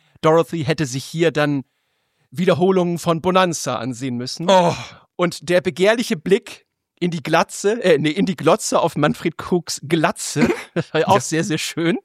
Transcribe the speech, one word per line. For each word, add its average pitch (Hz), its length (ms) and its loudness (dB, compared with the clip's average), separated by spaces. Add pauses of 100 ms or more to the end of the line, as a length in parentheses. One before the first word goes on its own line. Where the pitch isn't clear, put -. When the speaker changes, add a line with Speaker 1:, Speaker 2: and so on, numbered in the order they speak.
(200)
Speaker 1:
Dorothy 160 440 2
hätte 143 220 -2
sich 127 180 -8
hier 165 280 0
dann 147 320 0 (680)
Wiederholungen 175 680 2
von 165 220 -2
Bonanza 180 560 0
ansehen 123 400 -6
müssen. 127 320 -8
Speaker 2:
Oh. 180 260 4 (420)
Speaker 1:
Und 175 320 -2
der 175 120 2
begehrliche 202 560 0
Blick - 500 -2 (320)
in 175 120 -2
die 165 120 -6
Glatze, 196 600 0
äh, 165 160 4
nee, 151 120 0
in 170 160 0
die 180 100 -2
Glotze 180 440 2
auf 160 160 -2
Manfred 160 400 -2
Krug's - 500 -4
Glatze, 156 640 0 (140)
<laughs> - 120 -20
das - 200 -4
war 156 80 2
ja - 60 0
auch 190 80 6
Speaker 2:
Ja. - 40 0
Speaker 1:
sehr, 160 240 -2
sehr 156 140 -2
schön, 170 460 -2